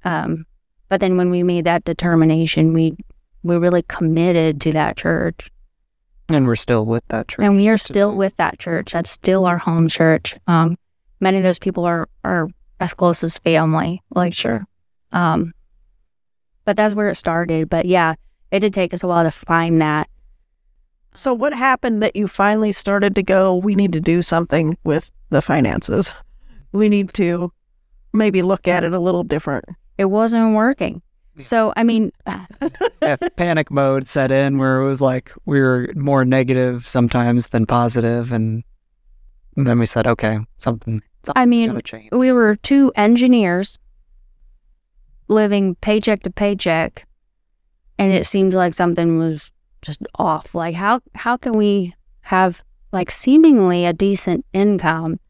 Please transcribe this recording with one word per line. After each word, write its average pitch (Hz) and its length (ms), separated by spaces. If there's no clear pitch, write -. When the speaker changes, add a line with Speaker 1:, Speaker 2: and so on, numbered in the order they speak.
Speaker 1:
Um, 160 420
but 190 100
then 185 160
when 180 140
we 180 140
made 175 220
that 170 200
determination, 160 880
we, 160 240
we 170 120
really 175 280
committed 165 800
to 160 120
that 151 240
church. 165 520
Speaker 2:
And 143 180
we're 117 120
still 113 280
with 117 220
that - 220
church - 160
Speaker 1:
And 202 100
we 202 140
are 220 80
still 202 320
Speaker 2:
today. 214 80
Speaker 1:
with 196 200
that - 220
church. 175 320
That's 170 200
still 190 340
our 175 140
home 165 280
church. 160 480
Um, 165 280
many 190 180
of 185 60
those 180 160
people 180 260
are, 170 240
are 175 260
as 175 160
close 175 280
as 165 140
family, 165 640
like, 180 180
Speaker 2:
Sure. 226 320
Speaker 1:
um, 165 420
but 202 100
that's 214 200
where 208 140
it - 60
started. 165 540
But 165 160
yeah, 170 300
it 196 100
did 208 120
take 185 220
us 170 80
a 185 40
while 170 160
to 156 80
find 165 500
that. 151 280
Speaker 3:
So 262 200
what 269 200
happened 247 500
that - 140
you 202 100
finally 208 460
started 196 420
to 196 80
go, 190 320
"We 196 180
need 190 200
to 160 80
do 170 200
something 165 600
with 160 280
the 143 120
finances. - 680
We 208 160
need 202 240
to 175 400
maybe 202 300
look 185 260
at 175 160
it 170 100
a 185 60
little 175 240
different"? 147 400
Speaker 1:
It 196 80
wasn't 226 500
working. 214 460
Speaker 2:
Yeah. 135 80
Speaker 1:
So, 220 320
I 226 80
mean, 226 260
<laughs> - 760
Speaker 2:
Yeah, 147 140
panic 165 340
mode 135 380
set 131 200
in 139 280
where 131 240
it - 20
was 135 160
like 127 320
we 143 160
were 127 340
more 139 300
negative 127 600
sometimes 120 600
than 110 180
positive, 120 680
and 110 320
then 120 240
we 117 60
said, 117 220
"Okay, 110 320
something, 113 440
Speaker 1:
I - 260
Speaker 2:
something's 254 220
Speaker 1:
mean, 233 200
Speaker 2:
gotta 214 120
change." - 300
Speaker 1:
we 254 220
were 214 240
two 277 400
engineers 220 840
living 202 460
paycheck 214 480
to 185 60
paycheck, 185 760
and 196 140
it 185 160
seemed 190 260
like 180 200
something 170 440
was 160 340
just - 200
off. 156 400
Like, 170 200
how, 208 240
how 240 240
can 240 160
we 202 400
have, 185 420
like, 180 200
seemingly 240 760
a 175 80
decent 190 500
income? 170 640